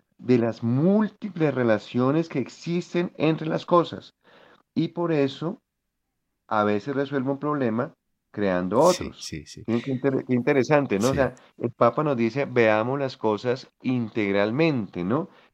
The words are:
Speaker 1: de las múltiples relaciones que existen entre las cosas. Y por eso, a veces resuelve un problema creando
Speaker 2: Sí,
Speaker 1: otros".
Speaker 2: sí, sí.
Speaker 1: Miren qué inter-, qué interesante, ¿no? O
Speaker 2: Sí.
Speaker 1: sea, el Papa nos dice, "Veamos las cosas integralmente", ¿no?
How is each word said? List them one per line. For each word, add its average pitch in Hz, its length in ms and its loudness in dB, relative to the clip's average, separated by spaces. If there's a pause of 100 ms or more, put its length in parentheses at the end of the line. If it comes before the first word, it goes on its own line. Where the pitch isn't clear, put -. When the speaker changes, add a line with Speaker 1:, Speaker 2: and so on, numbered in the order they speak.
(180)
Speaker 1:
de 120 200 2
las 113 240 -2
múltiples 170 920 0
relaciones 127 720 0
que 143 100 -6
existen 175 800 -4
entre 156 320 0
las 160 180 -4
cosas. 165 480 0 (600)
Y 160 140 -2
por 165 240 -4
eso, 151 460 -2 (920)
a 107 160 2
veces 104 300 0
resuelve 139 360 -4
un 139 80 -4
problema 139 560 -2 (380)
creando 95 480 0
Speaker 2:
Sí, 160 80 6
Speaker 1:
otros". - 380 -4
Speaker 2:
sí, 76 200 -12
sí. - 200 -18
Speaker 1:
Miren 117 160 -2
qué 139 100 -8
inter-, 131 340 -2
qué 127 80 0
interesante, 127 640 2
¿no? 117 100 2
O - 40 2
Speaker 2:
Sí. 135 40 0
Speaker 1:
sea, 131 180 0 (240)
el 120 120 -4
Papa 127 340 2
nos 143 120 0
dice, 117 280 0
"Veamos 120 540 2
las 135 180 -4
cosas 110 540 -2 (120)
integralmente", 110 1200 0
¿no? 139 260 -2 (240)